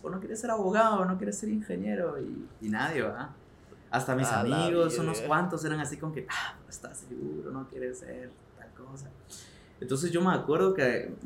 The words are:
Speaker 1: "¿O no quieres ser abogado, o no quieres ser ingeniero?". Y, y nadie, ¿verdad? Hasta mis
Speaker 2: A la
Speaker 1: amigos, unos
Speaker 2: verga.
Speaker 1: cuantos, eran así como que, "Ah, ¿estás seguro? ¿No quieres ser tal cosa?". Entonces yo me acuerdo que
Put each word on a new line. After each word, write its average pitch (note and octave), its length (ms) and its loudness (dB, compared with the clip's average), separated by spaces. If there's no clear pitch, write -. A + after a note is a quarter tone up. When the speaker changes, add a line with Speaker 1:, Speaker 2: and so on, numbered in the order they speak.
Speaker 1:
"¿O - 60 -8
no F#3 100 -4
quieres A3 220 -8
ser A#3+ 100 -2
abogado, G#3+ 520 4
o - 20 4
no F#3 140 0
quieres G3+ 180 -4
ser G#3+ 140 -4
ingeniero?". F#3+ 680 -2
Y, - 300 -8
y G#2+ 40 0
nadie, C3 320 0
¿verdad? A2 260 -4
Hasta B2+ 260 2
mis B2+ 120 2
Speaker 2:
A A2+ 140 4
la B2+ 220 4
Speaker 1:
amigos, E3 340 4
unos D#3+ 200 0
Speaker 2:
verga. C#3+ 100 -4
Speaker 1:
cuantos, E3 380 2
eran D3+ 120 0
así C#3+ 200 -4
como D#3 160 -6
que, C3+ 160 -8
"Ah, - 260 -4
¿estás - 400 -14
seguro? D3 440 -8
¿No C3+ 180 -8
quieres B2+ 300 -8
ser B2+ 320 -12
tal A#2 140 -20
cosa?". C3+ 380 -16
Entonces C#3 320 0
yo E3+ 120 4
me F#3 100 6
acuerdo E3 400 4
que B2 400 2